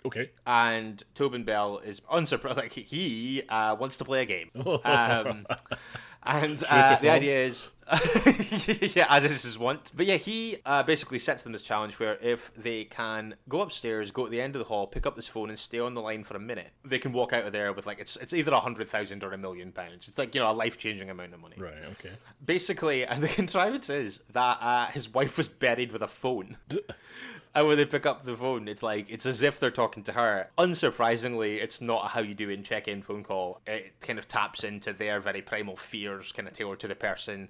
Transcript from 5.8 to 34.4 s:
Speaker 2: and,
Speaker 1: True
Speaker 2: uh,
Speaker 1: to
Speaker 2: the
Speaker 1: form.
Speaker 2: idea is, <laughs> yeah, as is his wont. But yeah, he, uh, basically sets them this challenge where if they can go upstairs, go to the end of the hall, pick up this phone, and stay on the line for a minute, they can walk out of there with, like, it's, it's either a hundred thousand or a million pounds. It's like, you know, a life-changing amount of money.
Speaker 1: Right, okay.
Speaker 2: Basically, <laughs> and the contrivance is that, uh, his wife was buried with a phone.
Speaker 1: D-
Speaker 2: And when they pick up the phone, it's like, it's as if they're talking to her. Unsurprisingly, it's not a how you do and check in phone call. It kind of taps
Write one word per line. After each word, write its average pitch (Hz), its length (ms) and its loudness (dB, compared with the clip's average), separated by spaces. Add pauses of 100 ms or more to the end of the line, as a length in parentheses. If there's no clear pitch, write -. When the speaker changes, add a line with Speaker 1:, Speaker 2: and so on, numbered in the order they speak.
Speaker 2:
and, 151 340 2
Speaker 1:
True 160 120 -4
Speaker 2:
uh, 135 260 10
Speaker 1:
to 120 60 0
Speaker 2:
the 143 60 6
Speaker 1:
form. 160 80 10
Speaker 2:
idea 139 300 4
is, 120 240 -6 (180)
<laughs> - 1080 4
yeah, 170 140 10
as 143 140 10
is 143 200 2
his 113 140 -8
wont. 127 380 -2
But 170 100 4
yeah, 190 120 4
he, 226 480 -4
uh, 139 180 4
basically 143 340 2
sets 131 260 -2
them 117 100 -10
this 104 80 -8
challenge 107 380 -4
where 107 220 0
if 120 340 -2
they 113 280 -4
can 110 520 -6 (120)
go 151 140 -2
upstairs, 110 500 -4
go 127 140 -2
to 107 40 -10
the 117 120 -2
end 135 140 -6
of 127 40 -4
the 107 60 -4
hall, 101 200 -2
pick - 200 -4
up 139 100 -2
this 117 140 -12
phone, 110 200 -6
and 107 80 -10
stay - 220 -6
on 123 140 -2
the 120 80 -6
line 110 240 -6
for 104 100 -12
a 98 40 -8
minute, 110 320 -10 (120)
they 127 160 -2
can 131 140 -4
walk 120 180 2
out 117 140 0
of 101 80 -6
there 104 180 0
with, 98 160 -8
like, 104 120 -10
it's, - 180 -8
it's 127 160 -10
either 151 180 2
a 123 80 6
hundred 110 300 -4
thousand 101 340 -4
or 95 80 -8
a 95 60 -8
million 92 340 -10
pounds. 90 380 -14
It's - 80 -8
like, 131 180 -4
you 131 60 2
know, 110 100 4
a - 20 2
life-changing 110 560 -4
amount 90 240 -12
of 85 60 -20
money. 82 180 -20
Speaker 1:
Right, 87 160 -12 (200)
okay. - 180 -16 (320)
Speaker 2:
Basically, 160 640 0
<laughs> - 20 -8
and 131 160 0
the 156 60 2
contrivance 202 600 0
is 131 320 -4 (120)
that, 123 280 4
uh, 120 260 2
his 113 220 -8
wife 135 280 2
was 160 100 0
buried 123 460 0
with 107 100 -6
a 101 40 -4
phone. 110 500 -4 (100)
Speaker 1:
D- 202 140 -2 (720)
Speaker 2:
And 151 120 8
when 151 100 6
they 147 80 6
pick 143 200 -2
up 135 200 0
the 123 100 -6
phone, 120 320 -2
it's 107 160 -8
like, 107 260 -2
it's 113 160 -8
as 127 160 0
if 143 180 4
they're 127 120 2
talking 110 320 0
to 104 80 -4
her. 107 480 2
Unsurprisingly, 117 1000 2
it's - 200 -8
not 113 240 0
a - 40 -4
how 120 120 -2
you 104 140 -6
do 104 160 -6
and 98 120 -6
check 107 240 -4
in 101 140 -6
phone 101 220 -8
call. 92 420 -4
It 101 360 -8
kind 110 180 -6
of - 80 -14
taps 104 360 -2